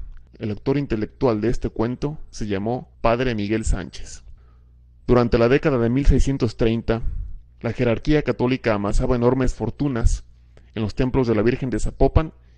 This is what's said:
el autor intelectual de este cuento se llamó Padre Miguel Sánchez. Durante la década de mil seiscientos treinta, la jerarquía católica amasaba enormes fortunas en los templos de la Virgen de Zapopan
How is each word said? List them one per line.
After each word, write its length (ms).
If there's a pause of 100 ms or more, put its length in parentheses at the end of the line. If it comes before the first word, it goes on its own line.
(400)
el 120
autor 260
intelectual 640
de 80
este 200
cuento 480 (120)
se 180
llamó 420 (120)
Padre 340
Miguel 300
Sánchez. 580 (840)
Durante 320
la 120
década 300
de 100
mil 160
seiscientos 500
treinta, 460 (580)
la 140
jerarquía 480
católica 520
amasaba 440
enormes 360
fortunas 680 (520)
en 60
los 140
templos 320
de 80
la 60
Virgen 280
de 100
Zapopan 520 (260)